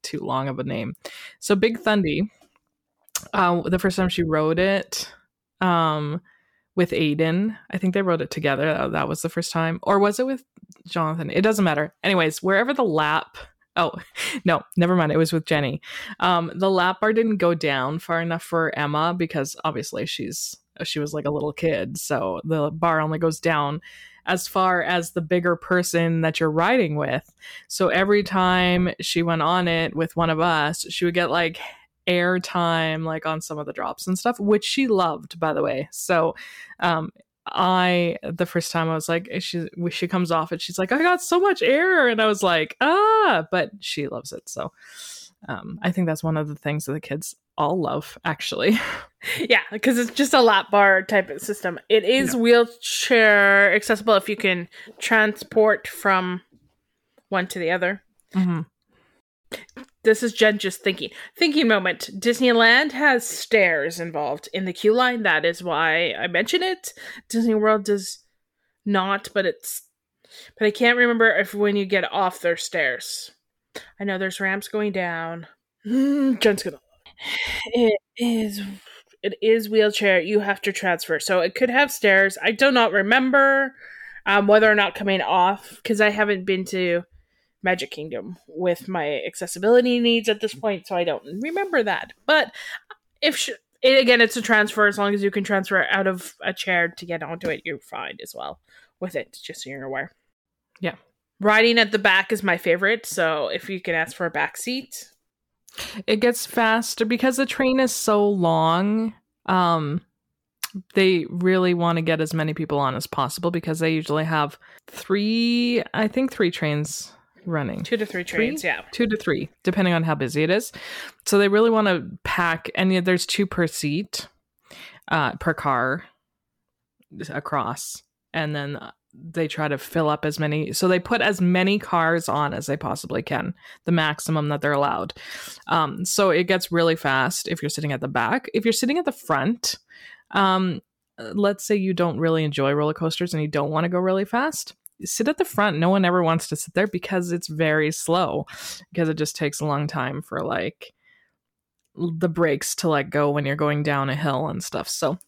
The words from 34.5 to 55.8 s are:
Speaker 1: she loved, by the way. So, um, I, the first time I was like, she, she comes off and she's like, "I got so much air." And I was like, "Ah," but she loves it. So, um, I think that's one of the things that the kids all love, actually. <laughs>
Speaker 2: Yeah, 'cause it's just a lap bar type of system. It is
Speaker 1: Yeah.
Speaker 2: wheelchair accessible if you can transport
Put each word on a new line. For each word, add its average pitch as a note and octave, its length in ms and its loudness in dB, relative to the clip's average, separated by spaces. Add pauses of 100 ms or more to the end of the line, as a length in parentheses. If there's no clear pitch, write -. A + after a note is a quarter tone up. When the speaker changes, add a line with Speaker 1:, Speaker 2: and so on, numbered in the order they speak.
Speaker 1:
she C4+ 240 0
loved, E3+ 500 0
by D#3+ 140 0
the D3+ 100 -2
way. C#3+ 300 -2
So, E3 420 0 (460)
um, E3 300 0 (360)
I, F3+ 800 2
the E3+ 220 -4
first - 260 -4
time E3 180 0
I D#3+ 40 0
was D#3 140 -4
like, E3+ 200 -2 (100)
she, E3+ 300 -6 (220)
she - 180 -4
comes F3+ 240 0
off E3 200 0
and E3 80 -4
she's - 180 -8
like, F#3 140 -2
"I C4+ 100 2
got F4+ 200 2
so F4 180 0
much G4 220 2
air." D4+ 460 4
And A3 120 2
I A3 60 4
was G#3 160 0
like, E3+ 380 2
"Ah," F4+ 720 4
but F3+ 180 0 (100)
she - 280 -6
loves - 240 -10
it. - 160 -14
So, - 240 -8 (760)
um, - 340 -10
I F3+ 100 0
think F3+ 160 0
that's D#3 160 -4
one D#3+ 120 0
of D3+ 120 -2
the D3 80 -10
things D3+ 300 -4
that C3+ 60 -4
the D#3 80 -6
kids - 360 -10 (200)
all D3+ 240 0
love, D3 440 -4
actually. D#3 600 0
<laughs> - 40 -6 (520)
Speaker 2:
Yeah, A3+ 220 2 (200)
'cause A#3+ 160 2
it's A#3+ 140 -2
just C#4 200 0
a C4+ 80 6
lap G#3+ 300 4
bar G3 320 6
type F#3+ 260 0
of - 120 -12
system. F3+ 480 -6
It G#3+ 160 4
is B3+ 300 2
Speaker 1:
Yeah. A#3+ 60 0
Speaker 2:
wheelchair G#3+ 1300 6
accessible G#3+ 400 2
if G3 140 2
you G#3 80 -4
can F3+ 320 -2 (320)
transport G#3+ 880 2